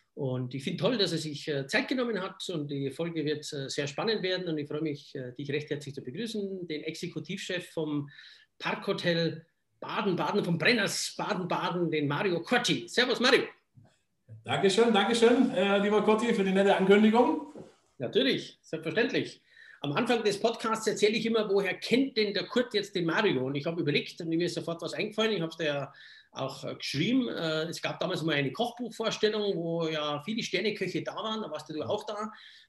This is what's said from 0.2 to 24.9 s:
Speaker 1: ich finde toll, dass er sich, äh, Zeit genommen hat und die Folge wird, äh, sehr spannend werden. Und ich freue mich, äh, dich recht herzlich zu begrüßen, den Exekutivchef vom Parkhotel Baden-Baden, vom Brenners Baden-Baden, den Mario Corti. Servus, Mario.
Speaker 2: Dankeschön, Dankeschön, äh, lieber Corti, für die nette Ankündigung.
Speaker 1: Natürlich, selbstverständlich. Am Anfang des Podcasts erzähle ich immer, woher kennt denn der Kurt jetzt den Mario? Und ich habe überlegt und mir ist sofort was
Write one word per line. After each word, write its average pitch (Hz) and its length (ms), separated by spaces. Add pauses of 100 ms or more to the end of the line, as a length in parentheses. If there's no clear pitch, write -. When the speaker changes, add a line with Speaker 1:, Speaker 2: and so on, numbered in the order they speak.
Speaker 1:
ich 139 80
finde 170 180
toll, 226 160
dass 190 140
er 160 80
sich, 151 280
äh, 139 200
Zeit - 200
genommen 240 320
hat 190 300
und 147 220
die 139 180
Folge 165 360
wird, 151 160 (120)
äh, 139 160
sehr 147 160
spannend 208 380
werden. 185 240
Und 160 100
ich 147 100
freue 151 140
mich, 151 320
äh, 127 200
dich 143 180
recht 147 180
herzlich 143 240
zu - 80
begrüßen, 196 640
den 151 160
Exekutivchef 175 880
vom 147 400 (480)
Parkhotel 170 880 (340)
Baden-Baden, 185 640
vom 170 140
Brenners - 580
Baden-Baden, 175 760
den 147 160
Mario 170 340
Corti. 185 460
Servus, 247 320
Mario. 240 240 (1000)
Speaker 2:
Dankeschön, 190 480
Dankeschön, 233 600
äh, 196 260
lieber 202 240
Corti, 220 320
für 190 100
die 190 100
nette 196 220
Ankündigung. 214 800 (460)
Speaker 1:
Natürlich, 202 640
selbstverständlich. 160 800 (380)
Am 143 100
Anfang 226 320
des 202 160
Podcasts 220 480
erzähle 208 280
ich 220 120
immer, 220 200
woher 190 280
kennt 269 420
denn 208 160
der 180 120
Kurt 247 280
jetzt 202 220
den 170 100
Mario? 160 400
Und 135 80
ich 143 140
habe 165 120
überlegt 147 400
und 165 100
mir 165 140
ist 170 120
sofort 165 260
was 160 140